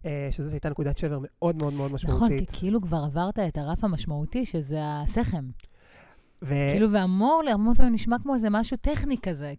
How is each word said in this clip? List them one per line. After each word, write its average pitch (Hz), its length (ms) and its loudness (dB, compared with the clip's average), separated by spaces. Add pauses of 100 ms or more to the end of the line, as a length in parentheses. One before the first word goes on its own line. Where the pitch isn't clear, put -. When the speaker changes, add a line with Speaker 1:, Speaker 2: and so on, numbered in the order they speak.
Speaker 1:
אה, 143 260 -6
שזאת 151 200 -4
הייתה 151 180 -6
נקודת 143 280 -2
שבר 147 240 -4
מאוד 165 400 -4
מאוד 143 120 -2
מאוד 139 180 -4
Speaker 2:
נכון, 139 40 -6
Speaker 1:
משמעותית. 180 560 0
Speaker 2:
כי - 80 -10
כאילו 202 220 -2
כבר 165 240 -4
עברת 175 340 -4
את 170 180 -4
הרף 160 260 -4
המשמעותי, 165 600 -4
שזה 151 380 -6
הסכם. 151 600 -2 (960)
Speaker 1:
ו- 143 300 0
Speaker 2:
כאילו, 202 200 2
והמור, 208 500 2 (120)
המון 220 220 4
פעמים 247 180 12
נשמע 226 300 0
כמו 277 100 -2
איזה 220 160 0
משהו 226 280 -2
טכני 277 440 -2
כזה, 147 380 -8